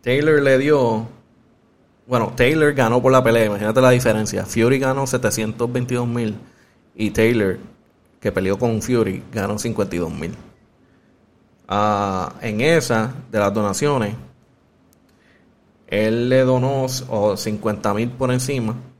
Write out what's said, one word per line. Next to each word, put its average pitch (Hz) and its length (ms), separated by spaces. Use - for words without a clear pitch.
Taylor 147 400
le 135 160
dio, 127 500
bueno, 120 280
Taylor 147 380
ganó 123 260
por 127 120
la 131 120
pelea, 117 220
imagínate 107 340
la 127 120
diferencia. 107 520
Fury 120 360
ganó 135 260
setecientos 123 680
veintidós 123 360
mil 117 280
y 107 160
Taylor, 110 480
que 104 120
peleó 95 260
con 113 240
Fury, 110 500
ganó 104 280
cincuenta 107 360
y 87 40
dos 82 120
mil. 82 220
Ah, 101 760
en 110 200
esa, 127 520
de 110 60
las 101 160
donaciones, 110 640
él 110 420
le 131 120
donó, 131 480
o 104 280
cincuenta 107 560
mil 113 160
por 127 220
encima. 127 440